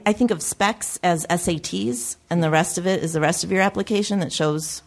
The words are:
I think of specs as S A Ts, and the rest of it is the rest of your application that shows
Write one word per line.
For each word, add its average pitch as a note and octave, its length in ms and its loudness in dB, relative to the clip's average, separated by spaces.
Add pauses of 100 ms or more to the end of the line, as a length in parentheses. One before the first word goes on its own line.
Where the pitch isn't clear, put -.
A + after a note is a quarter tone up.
I G#3 80 4
think A#3 180 2
of D#3+ 100 -2
specs - 600 -2
as E3+ 260 2
S F3 180 0
A E3+ 120 0
Ts, A#3 580 -4 (120)
and E3+ 140 2
the D#3+ 60 4
rest D#3+ 280 2
of F3 100 -2
it F#3+ 160 2
is D#3+ 100 -4
the D#3 80 2
rest D#3+ 240 2
of F#3 60 -4
your F#3+ 100 4
application G3+ 580 0
that E3+ 140 -2
shows D#3 520 -2